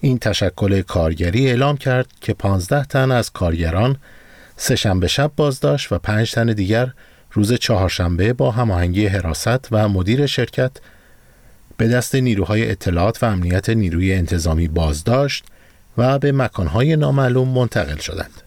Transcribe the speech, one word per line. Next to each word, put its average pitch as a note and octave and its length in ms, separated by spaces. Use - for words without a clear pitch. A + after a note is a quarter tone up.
این B2+ 180
تشکل G2 600
کارگری F2 680
اعلام C3+ 300
کرد B2+ 300
که A2 120
پانزده G2 520
تن C3 260
از A#2+ 200
کارگران E2+ 640
سه‌شنبه G2 500
شب C#3+ 280
بازداشت C#3+ 560
و F#2+ 80
پنج G#2+ 320
تن A#2 140
دیگر A2+ 480
روز G#2 220
چهارشنبه F#2 800
با C3 180
هماهنگی G2+ 560
حراست G2 640
و G#2+ 180
مدیر G2+ 360
شرکت B2+ 460
به A2+ 100
دست B2 280
نیروهای A2 560
اطلاعات F#2+ 520
و - 20
امنیت F#2 440
نیروی F#2+ 440
انتظامی E2+ 540
بازداشت E2 760
و C3 220
به C#3+ 120
مکانهای B2 640
نامعلوم C3+ 540
منتقل A2+ 480
شدند. E2+ 500